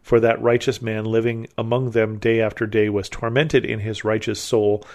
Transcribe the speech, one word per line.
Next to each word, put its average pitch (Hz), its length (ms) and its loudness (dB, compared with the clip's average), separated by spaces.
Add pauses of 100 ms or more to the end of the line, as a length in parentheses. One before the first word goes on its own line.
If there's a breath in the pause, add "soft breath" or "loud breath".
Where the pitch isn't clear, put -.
for 120 180 4
that 113 220 2
righteous 120 400 2
man 110 240 -4
living 113 420 -2 (100)
among 120 340 -2
them 110 280 0
day 113 220 2
after 110 260 -2
day 107 220 2
was 101 180 -2
tormented 127 560 0
in 113 160 -4
his 107 240 -6
righteous 110 340 -2
soul 104 580 0